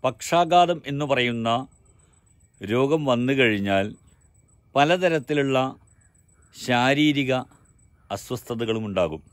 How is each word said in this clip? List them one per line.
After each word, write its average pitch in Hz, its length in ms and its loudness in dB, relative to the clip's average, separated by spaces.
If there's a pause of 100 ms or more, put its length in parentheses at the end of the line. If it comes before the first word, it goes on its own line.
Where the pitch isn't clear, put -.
പക്ഷാഘാതം 170 760 2 (120)
എന്ന് 143 200 -4
പറയുന്ന 120 380 0 (1120)
രോഗം 135 440 0
വന്നു 127 360 0
കഴിഞ്ഞാൽ, 101 480 2 (880)
പലതരത്തിലുള്ള 151 840 0 (1000)
ശാരീരിക 135 760 0 (800)
അസ്വസ്ഥതകളും 113 760 -6
ഉണ്ടാകും. 87 340 -2 (100)